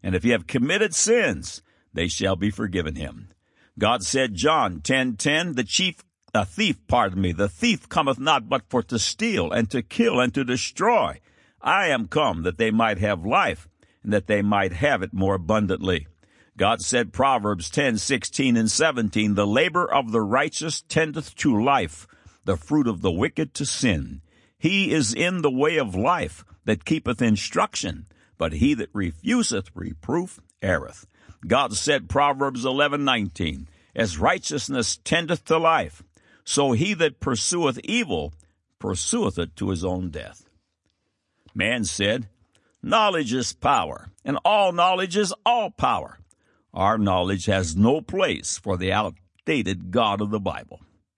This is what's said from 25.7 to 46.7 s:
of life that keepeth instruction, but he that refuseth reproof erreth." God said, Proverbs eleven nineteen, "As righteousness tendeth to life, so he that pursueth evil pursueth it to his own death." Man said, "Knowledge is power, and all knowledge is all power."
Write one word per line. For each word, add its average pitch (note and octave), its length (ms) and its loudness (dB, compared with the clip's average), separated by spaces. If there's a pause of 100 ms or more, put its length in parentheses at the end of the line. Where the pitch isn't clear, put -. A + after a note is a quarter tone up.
of A2+ 180 -2
life A#2 500 -2 (200)
that A2 200 -2
keepeth B2 360 -2
instruction, - 880 -2 (300)
but D#2+ 160 -2
he A#2+ 220 2
that A2+ 180 -6
refuseth G2+ 840 -2
reproof D3+ 640 -6 (240)
erreth." D2+ 440 -4 (400)
God A#2+ 280 0
said, A#2+ 340 0
Proverbs C#3 560 0
eleven C#3+ 400 2
nineteen, F2 640 -2 (260)
"As F#2 240 0
righteousness C3+ 840 -2
tendeth E3 440 -2
to D#3+ 120 2
life, D#3+ 440 0 (420)
so C#3+ 280 2
he F3 220 2
that D#3 260 0
pursueth C#3 640 0
evil G#2+ 500 -2 (440)
pursueth G2+ 600 -2
it E2+ 180 -6
to G2 140 -4
his F2 140 -4
own F#2 260 -4
death." C2+ 340 -14 (1120)
Man A2+ 300 0
said, G#2+ 440 -2 (540)
"Knowledge F#3 500 2
is B2+ 200 -2
power, F2+ 580 -2 (140)
and C#3+ 200 -4
all G3+ 260 4
knowledge F3+ 460 2
is G3 180 0 (100)
all A3+ 260 2
power." G2 480 -2 (540)